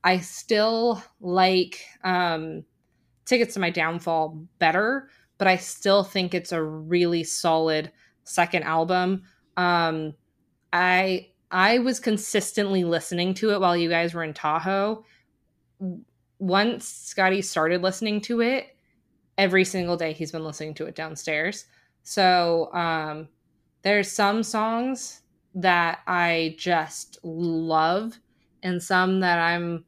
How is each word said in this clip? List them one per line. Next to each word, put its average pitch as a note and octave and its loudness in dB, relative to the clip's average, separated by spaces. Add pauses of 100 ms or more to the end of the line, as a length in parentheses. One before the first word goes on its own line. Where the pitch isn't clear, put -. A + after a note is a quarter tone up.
I F#3 4
still A3+ 0 (180)
like, F#3 2 (240)
um, E3 -2 (600)
Tickets A#3 0
to G3 -4
My E3+ 0
Downfall E3 -2 (120)
better, G#3+ 0 (300)
but F#3+ 2
I F#3 4
still G3 0
think F#3 -4
it's F3 -4
a E3 -2
really E3 0
solid D#3+ 0 (320)
second F3 0
album. F3+ 0 (340)
Um, E3 0 (580)
I, F3+ 2 (220)
I G3+ 4
was B3 0
consistently G3+ 0
listening F3 0
to G#3 0
it G3 0
while F3 4
you E3+ 0
guys E3+ 0
were E3+ -4
in D#3 -6
Tahoe. G3 -2 (1300)
Once G3 2
Scotty F#3+ 0
started E3+ 0
listening G#3 -2
to A#3 -2
it, B3+ 0 (720)
every F#3+ 4
single F3 -2
day E3 -4
he's D3+ -8
been D#3+ -8
listening D#3 -10
to D#3 -8
it D#3 -10
downstairs. D#3+ -6 (380)
So, F3 2
um, D#3 -4 (540)
there's G3 2
some G#3 2
songs A3+ -4 (340)
that F3 2
I E3+ 0
just D#3+ -4
love E3 0 (440)
and F3+ -2
some F#3 2
that F3 2
I'm E3+ -2